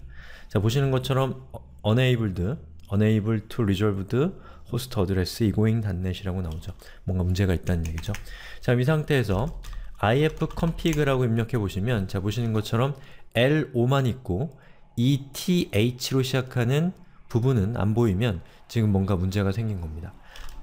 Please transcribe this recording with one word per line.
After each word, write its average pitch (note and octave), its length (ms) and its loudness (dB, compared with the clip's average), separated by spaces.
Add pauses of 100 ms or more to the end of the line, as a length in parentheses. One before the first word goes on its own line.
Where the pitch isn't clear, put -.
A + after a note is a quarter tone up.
(480)
자, G#2+ 120 0
보시는 C3 320 2
것처럼 C3 560 0 (380)
unable, A2+ 680 2 (360)
unable G#2+ 560 4
to - 160 -2
resolve G2+ 680 2 (400)
host - 280 -4
address F#2 440 0
egoing A2 420 2
dot F#2 120 -2
net F#2 240 -4
이라고 F#2 200 -4
나오죠. E2 320 -8 (300)
뭔가 F#2 200 0
문제가 F#2 300 2
있다는 E2 340 0
얘기죠. D#2+ 260 -6 (480)
자, B2 120 2
이 A#2+ 100 4
상태에서 C3+ 800 0 (360)
아이에프 D3 500 2
컴피그라고 D3 800 0
입력해 A#2 320 0
보시면 G2+ 500 -2
자, G2 120 -2
보시는 A2 340 -2
것처럼 A#2+ 420 0 (380)
엘오만 C3+ 720 2
있고 G2 540 -4 (380)
이티에이치로 C3 1300 0
시작하는 C3 720 0 (340)
부분은 A#2 480 2
안 G#2+ 180 2
보이면 G#2+ 480 2 (260)
지금 G#2+ 240 2
뭔가 F#2+ 240 2
문제가 F#2+ 360 0
생긴 G#2+ 300 -4
겁니다. D#2+ 320 -10 (500)